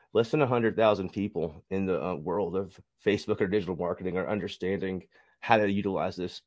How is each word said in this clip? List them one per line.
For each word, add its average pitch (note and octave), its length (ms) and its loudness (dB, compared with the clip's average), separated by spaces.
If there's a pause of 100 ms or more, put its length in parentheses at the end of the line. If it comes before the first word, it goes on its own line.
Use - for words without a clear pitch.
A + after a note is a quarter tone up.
(120)
less A#2 200 2
than D#3 100 2
a C3 60 4
hundred A2+ 280 2
thousand G2+ 380 4
people E2+ 560 -4
in F#2+ 160 -2
the, F2 180 0
uh, F2+ 120 -2
world E2+ 420 -2
of F#2+ 200 -6 (280)
Facebook G#2 340 2
or G#2 80 2
digital F#2 300 0
marketing F2+ 400 -2
are F#2 100 -2
understanding F#2 760 -4 (360)
how A2+ 180 4
to G#2 140 4
utilize F#2+ 460 -2
this F2 300 -6